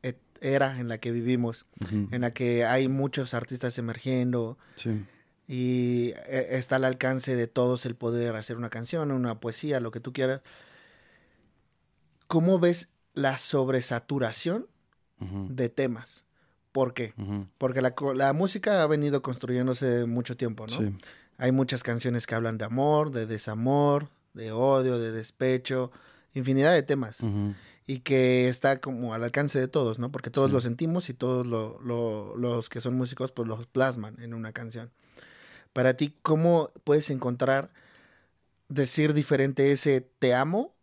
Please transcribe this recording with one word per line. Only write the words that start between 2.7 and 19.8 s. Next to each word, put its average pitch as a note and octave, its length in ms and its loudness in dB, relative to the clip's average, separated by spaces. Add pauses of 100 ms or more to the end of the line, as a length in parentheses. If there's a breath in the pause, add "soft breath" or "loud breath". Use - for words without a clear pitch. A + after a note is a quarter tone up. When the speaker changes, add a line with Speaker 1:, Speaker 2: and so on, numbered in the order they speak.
Speaker 1:
muchos C3+ 480 -2
artistas A#2+ 420 -4
emergiendo A#2+ 800 -2 (180 loud breath)
Speaker 2:
Sí. G#2+ 300 -4 (420 soft breath)
Speaker 1:
y, B2 680 0 (140)
eh, C3+ 200 -2 (100)
está C3 200 0
al C3 80 2
alcance C3 500 0
de A#2 120 2
todos B2 380 0
el A#2 100 -4
poder A#2+ 400 -2
hacer A2+ 220 -8
una A#2 140 -6
canción, C#3+ 400 -4
una B2 280 -2
poesía, C3 400 -2
lo A2+ 120 -4
que A#2 80 -10
tú B2+ 140 -10
quieras. C3 280 0 (1900 soft breath)
¿Cómo E3+ 320 4
ves F3 300 2 (240)
la C3+ 240 0
sobresaturación C3+ 1300 -2 (520)
Speaker 2:
Ujú. G2 300 -8
Speaker 1:
de B2+ 200 -2
temas? A#2+ 560 -6 (460)
¿Por B2+ 220 0
qué? A2+ 240 -6
Speaker 2:
Ujú. G2+ 300 -6 (100)
Speaker 1:
Porque C3 240 0
la B2+ 140 0
co-, C#3 180 -2
la C3+ 200 2
música F#3+ 500 2
ha D3+ 40 4
venido D3 340 2
construyéndose B2+ 840 0